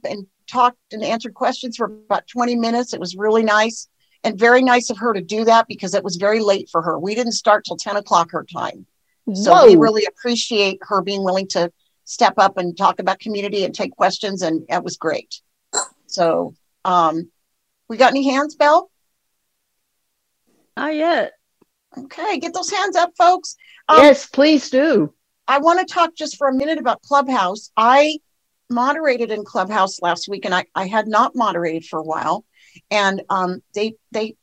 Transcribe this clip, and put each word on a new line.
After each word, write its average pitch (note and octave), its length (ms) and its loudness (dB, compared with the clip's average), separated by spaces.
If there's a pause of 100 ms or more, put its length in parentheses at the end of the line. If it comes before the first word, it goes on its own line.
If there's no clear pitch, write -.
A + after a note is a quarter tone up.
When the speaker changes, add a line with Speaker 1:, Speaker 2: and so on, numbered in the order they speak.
Speaker 1:
and G3+ 240 -10 (180)
talked B3 320 0 (140)
and G#3+ 100 -10
answered A3 320 -6
questions B3 420 -6
for A3+ 100 -4
about G#3+ 420 -6
twenty A#3+ 260 -2
minutes. A#3 400 -2
It D#3+ 60 -10
was F3 160 -10
really G#3+ 260 2
nice A3 460 0 (340)
and A3 160 -4
very A#3+ 240 6
nice B3 280 2
of G#3 80 -8
her A3+ 140 -2
to G3 80 -4
do G#3+ 240 -4
that A3+ 220 6
because F#3+ 280 -10
it G3 100 0
was F#3+ 100 -6
very G3+ 240 0
late G3+ 320 -2
for E3 120 -2
her. D#3+ 180 -2
We G3 160 -4
didn't A#3 160 -4
start G#3 320 2
till F3 120 -10
ten G3+ 200 -6
o'clock F3+ 340 0
her E3 140 -8
time. - 420 -10 (480)
So A3 320 8
we F#4 100 10
Speaker 2:
Whoa. D#3+ 40 8
Speaker 1:
really G#3+ 240 2
appreciate G#3+ 760 -4
her G3+ 180 -4
being G3 220 -6
willing F#3+ 260 -2
to F3 240 -4 (320)
step - 340 0
up G3 200 2
and F3 180 -6
talk F#3 220 0
about F#3+ 220 -4
community G3+ 440 -6
and - 80 -6
take - 220 -8
questions, F#3+ 480 -4
and D#3+ 260 -4
it F3+ 140 -4
was - 140 -12
great. - 440 -8 (680)
So, E3+ 460 -2 (300)
um, F3 460 0 (560)
we A#3 100 -12
got B3 140 6
any C4+ 180 -2
hands, C#4 280 -2
Belle? D#4 340 2 (1900)
Speaker 3:
Not D4+ 200 -6
yet. D4+ 380 -2 (600)
Speaker 1:
Okay, D#4+ 440 -8
get E4+ 120 -10
those F4+ 180 -8
hands G4 260 -4
up, F4 200 0
folks. F4+ 400 2 (320)
Um, D4 120 8
Speaker 2:
Yes, C#4+ 260 6
please D4 420 2
do. B3+ 460 0 (320)
Speaker 1:
I C4+ 120 2
wanna E4+ 260 2
talk E4+ 320 -2
just D4+ 200 -10
for C#4+ 120 0
a C4 60 -2
minute D4+ 240 -2
about A#3+ 240 -4
Clubhouse. B3+ 720 -2
I C#4+ 420 4 (500)
moderated B3 640 -2
in G#3+ 140 -6
Clubhouse F#3+ 580 -4
last E3+ 260 -2
week, G3 160 -10
and F#3+ 100 -4
I, F#3+ 100 -2 (100)
I F#3 140 -4
had G#3+ 180 -2
not A3 300 0
moderated F3 500 -4
for D#3+ 140 -8
a D#3+ 40 -8
while. D#3+ 400 -6 (460)
And, G3 400 -2
um, F#3 320 -4 (120)
they, A3 200 -4 (160)
they, A3 320 -8